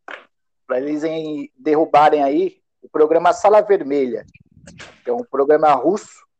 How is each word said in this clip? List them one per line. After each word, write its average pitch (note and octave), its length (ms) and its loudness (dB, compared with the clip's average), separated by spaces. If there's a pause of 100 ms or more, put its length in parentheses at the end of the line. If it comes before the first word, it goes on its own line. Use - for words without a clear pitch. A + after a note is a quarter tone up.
(680)
pra B2+ 140 -4
eles D3 240 -6
em-, D#3 520 -8
derrubarem D3+ 640 2
aí D#3 380 -2 (220)
o - 60 -20
programa E3 460 2
Sala G#3 260 4
Vermelha, C#3 640 -2 (800)
que B2 60 -8
é - 20 -2
um A#2+ 100 -4
programa D3 520 2
russo - 520 -6 (140)